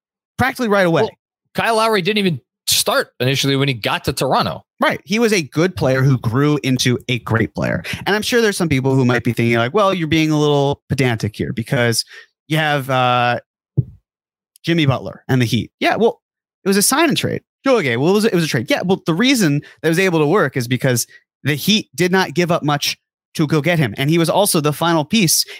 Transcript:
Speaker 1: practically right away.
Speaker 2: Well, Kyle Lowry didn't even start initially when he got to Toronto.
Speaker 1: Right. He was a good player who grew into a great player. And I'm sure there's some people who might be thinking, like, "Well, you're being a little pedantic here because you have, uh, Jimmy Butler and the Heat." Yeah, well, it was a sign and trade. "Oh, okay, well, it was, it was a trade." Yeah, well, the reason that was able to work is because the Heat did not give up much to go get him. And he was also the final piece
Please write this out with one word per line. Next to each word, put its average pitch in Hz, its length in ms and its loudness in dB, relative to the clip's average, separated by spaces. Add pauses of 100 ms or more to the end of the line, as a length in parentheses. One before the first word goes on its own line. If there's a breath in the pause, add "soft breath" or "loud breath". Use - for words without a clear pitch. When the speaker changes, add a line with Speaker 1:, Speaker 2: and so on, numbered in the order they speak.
(380)
Speaker 1:
practically 254 300 -2
right 202 180 2
away. 165 180 2
Speaker 2:
Well, - 80 -4 (420)
Kyle 214 240 0
Lowry 220 240 0
didn't 208 160 -2
even 185 240 -2 (260)
start - 420 0 (100)
initially 139 360 0
when 139 120 0
he 139 60 -2
got 127 320 -4
to 143 80 -2
Toronto. 139 520 -2 (140)
Speaker 1:
Right. 269 260 -2
He 208 140 -2
was 233 120 2
a 196 120 0
good 170 320 -2
player 131 260 0
who 135 160 4
grew 143 460 0
into 127 340 0 (100)
a 127 120 -2
great 110 340 -2
player. 62 300 -4 (240 loud breath)
And 190 80 0
I'm 208 80 -4
sure 240 180 0
there's 208 160 0
some 165 120 -2
people 131 260 0
who 135 100 2
might 123 180 0
be 123 80 0
thinking, 117 260 0
like, 120 180 -2
"Well, 196 180 2
you're 170 140 -4
being 156 240 0
a 151 80 0
little 143 500 0
pedantic 123 460 -2
here 76 180 -6
because 120 500 -2 (440 loud breath)
you 151 100 -2
have, 147 320 -2
uh, 123 520 0 (1200)
Jimmy 165 240 2
Butler 120 400 -4
and 127 120 2
the 123 60 4
Heat." 110 340 -4
Yeah, - 180 0
well, 220 240 0 (420)
it - 40 -2
was 196 100 2
a 202 40 2
sign 294 280 2
and 202 80 0
trade. - 260 -4 (240)
"Oh, 254 100 4
okay, 135 180 0
well, 139 140 2
it 190 40 4
was, 208 120 2
it 220 80 2
was 175 120 2
a - 20 -8
trade." 127 240 -2
Yeah, 277 120 0
well, 185 220 0
the 170 80 0
reason 190 480 2 (220 loud breath)
that 156 60 2
was 165 100 0
able 190 180 2
to 156 80 2
work 156 320 0
is 120 100 -4
because 123 380 0 (380 loud breath)
the 143 120 -2
Heat 202 380 -2
did 175 180 0
not 185 220 0
give 170 180 0
up 170 120 0
much 147 340 -2 (360)
to 156 140 0
go 151 140 0
get 165 180 0
him. 120 180 0
And 139 120 0
he 165 80 2
was 165 120 2
also 185 300 2
the 147 140 0
final 160 320 0
piece 202 400 0 (140 loud breath)